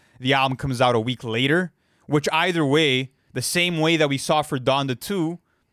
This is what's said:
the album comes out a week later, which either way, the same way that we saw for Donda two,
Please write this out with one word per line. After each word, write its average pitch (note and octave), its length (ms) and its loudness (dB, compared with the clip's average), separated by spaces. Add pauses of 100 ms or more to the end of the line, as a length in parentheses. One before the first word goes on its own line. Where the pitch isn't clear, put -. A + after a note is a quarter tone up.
(200)
the B2+ 120 0
album C3+ 240 0
comes C3 240 -4
out B2 140 4
a A2+ 60 2
week A#2+ 240 -6
later, C3+ 480 0 (340)
which C#3+ 260 0
either E3 320 0
way, C3+ 460 2 (220)
the B2 100 -6
same F3 380 -2
way D#3+ 160 4
that D3+ 120 4
we C#3 80 -2
saw D3+ 260 0
for C#3+ 180 -4
Donda C3 380 0
two, F3 420 -4 (320)